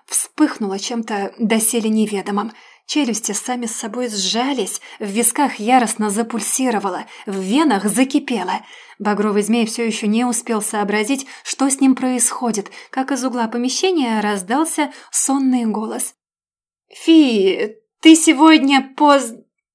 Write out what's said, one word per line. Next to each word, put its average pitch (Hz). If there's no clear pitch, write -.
вспыхнуло -
чем-то 214
доселе 220
неведомым. 208
Челюсти 240
сами 247
с 220
собой 233
сжались, 214
в 214
висках 226
яростно 220
запульсировало, 214
в 196
венах 208
закипело. 226
Багровый 202
змей 220
все 233
еще 220
не 220
успел 233
сообразить, 214
что -
с 269
ним 269
происходит, 240
как 262
из 247
угла 233
помещения 247
раздался 233
сонный 262
голос. 220
"Фи, 220
ты 320
сегодня 285
поз-, 269